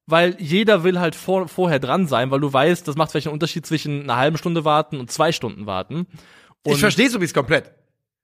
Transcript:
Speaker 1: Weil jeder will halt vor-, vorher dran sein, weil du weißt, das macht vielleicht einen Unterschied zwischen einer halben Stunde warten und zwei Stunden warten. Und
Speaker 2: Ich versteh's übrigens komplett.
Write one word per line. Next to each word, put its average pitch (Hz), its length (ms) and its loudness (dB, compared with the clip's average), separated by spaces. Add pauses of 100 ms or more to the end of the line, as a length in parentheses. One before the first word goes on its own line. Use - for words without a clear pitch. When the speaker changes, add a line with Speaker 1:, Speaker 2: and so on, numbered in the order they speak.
Speaker 1:
Weil 175 320 2
jeder 190 460 2
will 180 160 2
halt 165 160 -2
vor-, 185 320 -2
vorher 170 320 0
dran 143 260 0
sein, 131 240 0
weil 139 120 0
du 143 120 -2
weißt, 170 340 2
das 143 100 -4
macht 156 120 0
vielleicht 156 180 -4
einen 147 60 -4
Unterschied 156 320 -6
zwischen 147 380 -4
einer 123 140 -2
halben 151 200 2
Stunde 170 260 -4
warten 151 360 0
und 123 100 -12
zwei 160 220 0
Stunden 110 340 -8
warten. 104 400 -6 (580)
Und 147 100 0
Speaker 2:
Ich 139 60 2
versteh's 214 360 4
übrigens 175 180 -2
komplett. 139 380 0 (520)